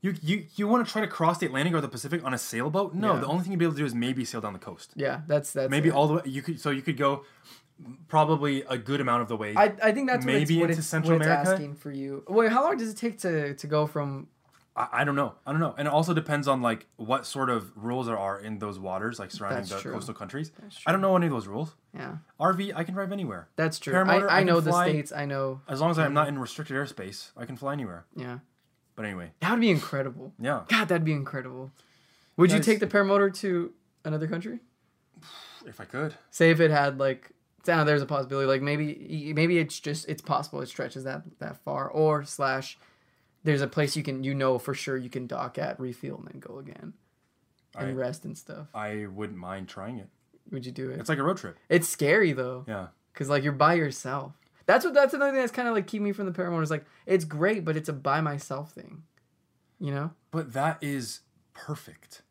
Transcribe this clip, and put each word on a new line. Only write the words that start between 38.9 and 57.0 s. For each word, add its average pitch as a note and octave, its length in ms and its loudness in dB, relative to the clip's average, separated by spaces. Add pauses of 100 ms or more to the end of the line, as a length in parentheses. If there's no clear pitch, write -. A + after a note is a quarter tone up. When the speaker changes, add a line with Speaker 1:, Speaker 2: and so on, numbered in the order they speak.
Speaker 2:
maybe E3 240 4
it's D#3+ 220 -2
just, D#3 280 -6
it's D#3 140 -6
possible D3 400 -4
it C3+ 60 -10
stretches C3 360 -10
that, C3+ 180 -8 (180)
that - 240 -10
far. C#3+ 240 -4
Or D3+ 360 2
slash C3+ 540 -4 (680)
there's D3 160 4
a C#3 80 0
place D3+ 280 0
you D#3 60 -4
can, C3+ 220 -6
you C#3 100 -2
know C3 240 2
for C3+ 160 -4
sure C3+ 220 -6
you B2 140 -8
can B2+ 160 -8
dock B2 320 -8
at, - 200 -6
refuel, B2+ 400 -10
and - 100 -16
then - 120 -18
go - 180 -16
again. C#3 340 -16 (840)
And C3+ 140 -6
Speaker 1:
I, - 20 -6
Speaker 2:
rest C3 320 -6
and - 120 -12
stuff. - 380 -16
Speaker 1:
I G#2+ 320 -8
wouldn't G2+ 320 -10
mind F#2 300 -10
trying G#2+ 300 -12
it. F#2 100 -16 (420)
Speaker 2:
Would B2+ 160 -8
you B2 60 -12
do C3 180 -8
it? C3 80 -10
Speaker 1:
It's A2+ 100 -8
like D#3 100 2
a C#3 40 0
road F3+ 140 2
trip. G2+ 200 -12 (120)
Speaker 2:
It's F3 200 4
scary, E3 440 4
though. B2+ 340 -4
Speaker 1:
Yeah. G2 220 -6 (260)
Speaker 2:
'Cause, C3+ 140 -4
like, C#3+ 160 4
you're D3 80 2
by D3+ 220 6
yourself. C#3 580 -2 (340)
That's B3+ 180 6
what, E4+ 100 0
that's C#4 200 6
another C#4 180 2
thing C4+ 80 2
that's A#3+ 120 -2
kinda, A#3+ 200 -2
like, G#3 140 0
keeping G#3 180 -4
me G3+ 80 0
from G3+ 140 -4
the F3+ 60 -4
paramotor F3 300 -2
is, D3+ 80 0
like, D3+ 140 -2 (220)